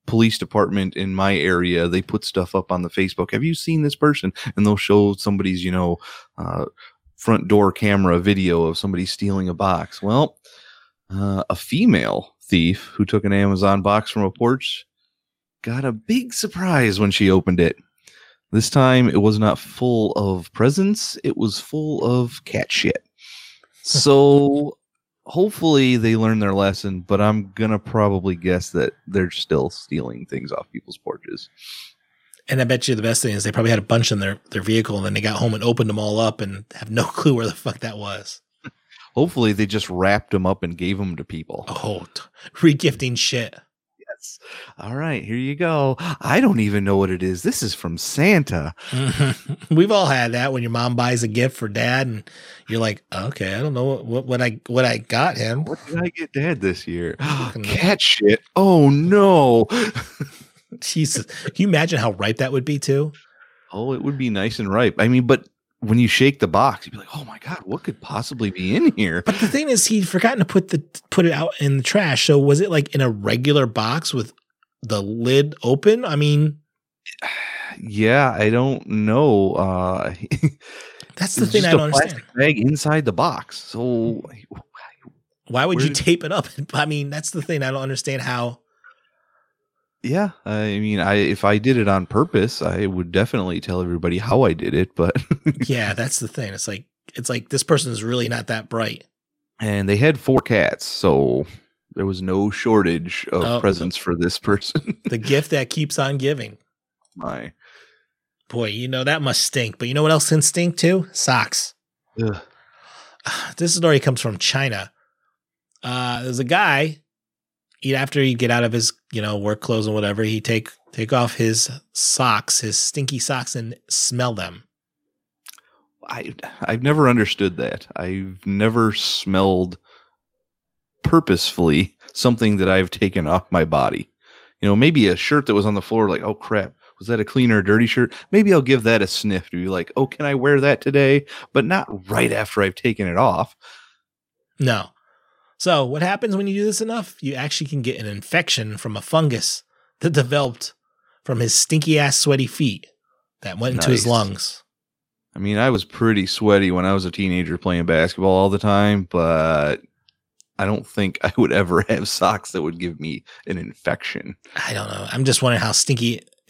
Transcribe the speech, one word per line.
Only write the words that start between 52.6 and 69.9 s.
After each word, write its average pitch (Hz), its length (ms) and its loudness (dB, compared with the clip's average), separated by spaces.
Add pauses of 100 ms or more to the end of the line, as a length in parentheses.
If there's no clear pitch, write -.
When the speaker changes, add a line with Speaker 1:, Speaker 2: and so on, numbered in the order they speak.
Speaker 2:
you're 113 120 -2
like, 107 220 -4 (120)
"Okay, 98 400 -6
I 110 60 -6
don't 147 140 -4
know 123 100 -2
what, 135 220 -4
what, 123 200 -4
what 123 160 -2
I, 117 260 -2
what 127 160 2
I 117 140 0
got 123 380 0
him." 117 280 -4
Speaker 1:
"What 160 220 -8
did 165 120 -6
I 175 100 -2
get 165 240 -12
dad 143 280 -2
this 92 260 -4
year?" 85 300 -6
<gasps> - 40 -14
Speaker 2:
Fucking 135 440 -6
Speaker 1:
"Cat 175 360 0
shit. - 400 4 (160)
Oh, 180 340 8
no." 165 800 6
<laughs> - 1120 -6
Speaker 2:
Jesus. 143 460 -2
Can - 300 -12
you 202 120 2
imagine 165 300 2
how 113 140 0
ripe 104 260 -2
that 131 140 -2
would 131 120 -2
be, 147 140 -4
too? 143 340 -2 (600)
Speaker 1:
Oh, 113 200 -6
it 127 100 -6
would 139 160 -4
be 127 120 -2
nice 104 280 -2
and 98 140 -2
ripe. 110 260 2
I 113 100 2
mean, 127 180 4
but 127 200 2 (340)
when 113 180 2
you 120 100 6
shake 139 300 2
the 98 100 0
box, 110 380 0
you'd - 60 -18
be 104 60 -16
like, - 160 -20
"Oh 151 100 -12
my - 140 -18
God, 165 260 -14
what 104 180 -8
could - 180 -10
possibly 117 500 -6
be 92 260 -2
in 311 200 4
here?" 90 300 0
Speaker 2:
But 196 140 0
the 220 80 2
thing 294 200 -2
is, 233 180 2
he'd 208 220 2